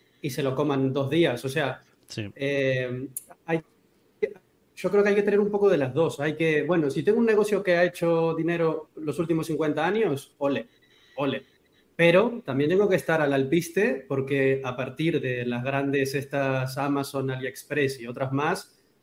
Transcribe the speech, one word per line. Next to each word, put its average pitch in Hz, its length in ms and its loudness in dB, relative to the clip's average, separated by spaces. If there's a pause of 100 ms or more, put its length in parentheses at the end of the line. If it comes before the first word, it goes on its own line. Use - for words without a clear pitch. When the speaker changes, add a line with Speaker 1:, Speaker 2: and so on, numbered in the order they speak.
(220)
Speaker 1:
y 143 100 -6
se 143 120 -4
lo 131 100 0
coman 135 380 0
dos 131 180 -2
días. 143 360 0
O 131 40 -4
sea, 135 340 -4 (220)
Speaker 2:
Sí. 104 300 -8
Speaker 1:
eh, 131 720 -2 (380)
hay, 165 160 -2 (1120)
yo 180 160 -4
creo 202 120 6
que 202 60 4
hay 202 60 4
que 208 80 4
tener 202 160 4
un 202 100 2
poco 202 200 4
de 175 80 4
las 127 160 0
dos. 151 260 0
Hay 147 160 -2
que, 160 280 2
bueno, 151 280 2
si 160 100 -2
tengo 208 160 2
un 233 80 4
negocio 208 380 2
que 180 140 2
ha 175 60 4
hecho 165 520 0
dinero 165 600 -2
los 151 220 -6
últimos 160 280 0
cincuenta 151 400 0
años, 190 500 -2
ole, 139 300 -2 (480)
ole. 135 280 -4 (520)
Pero 185 500 4
también 143 240 0
tengo 196 200 2
que 185 80 4
estar 160 240 0
al 139 120 2
alpiste 165 760 0
porque 135 560 0
a 123 120 -6
partir 139 460 -2
de 123 240 -4
las 120 180 -4
grandes 139 500 0
estas 135 640 -2
Amazon, 135 540 -4
AliExpress 131 720 -4
y 117 60 -12
otras 131 240 -6
más, 156 520 -4 (200)